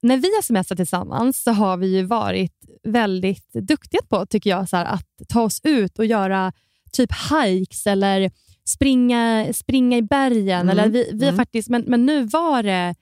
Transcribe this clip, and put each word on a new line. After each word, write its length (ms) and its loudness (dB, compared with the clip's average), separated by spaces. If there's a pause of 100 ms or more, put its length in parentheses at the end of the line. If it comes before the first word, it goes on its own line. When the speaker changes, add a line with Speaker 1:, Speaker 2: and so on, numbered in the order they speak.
Speaker 1:
när 160 4
vi 180 2
har 60 2
semester 340 -2
tillsammans 680 -2
så 80 2
har 260 2
vi 100 0
ju 160 2
varit 480 -2 (320)
väldigt 680 -2
duktiga 560 -2
på, 160 0
tycker 240 -2
jag, 200 0
så 80 -2
här, 80 0
att 200 -6 (240)
ta 120 2
oss 220 -2
ut 360 0
och 60 2
göra 480 0 (380)
typ 180 0 (220)
hikes 560 -2
eller 440 0 (340)
springa, 880 0
springa 440 0
i 40 2
bergen. 600 0
Speaker 2:
Mm. 80 2
Speaker 1:
Eller 200 4
vi, 240 0
vi 120 -2
har 80 4
Speaker 2:
Mm. 40 0
Speaker 1:
faktiskt, 320 -2
men, 180 0
men 180 2
nu 180 2
var 400 0
det 380 -2